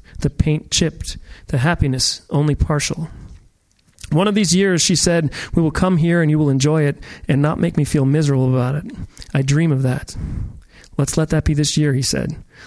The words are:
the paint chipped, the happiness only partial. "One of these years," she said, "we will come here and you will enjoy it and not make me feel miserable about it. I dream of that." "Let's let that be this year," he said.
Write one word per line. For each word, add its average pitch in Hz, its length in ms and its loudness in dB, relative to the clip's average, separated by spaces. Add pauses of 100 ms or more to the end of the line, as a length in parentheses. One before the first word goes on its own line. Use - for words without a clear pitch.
(200)
the 143 100 0
paint - 400 -2
chipped, - 480 -4 (300)
the 143 100 -2
happiness 135 720 0
only 147 240 2
partial. 151 560 -2 (1000)
"One 165 160 4
of 208 80 2
these 190 200 2
years," 185 260 4
she 175 160 2
said, 165 340 2 (240)
"we 170 80 4
will 160 80 2
come 185 280 2
here 170 240 2
and 151 80 2
you 151 80 2
will 151 100 2
enjoy 147 360 2
it 143 140 -2 (300)
and 143 140 2
not 147 180 0
make 170 160 0
me 151 80 2
feel 135 220 2
miserable 139 420 2
about 127 260 0
it. 170 160 -6 (440)
I 143 80 0
dream 147 280 2
of 135 120 0
that." - 340 -4 (800)
"Let's 143 220 0
let 160 100 2
that 156 160 0
be - 80 2
this 147 240 0
year," 151 160 2
he 131 80 0
said. 135 360 -4 (300)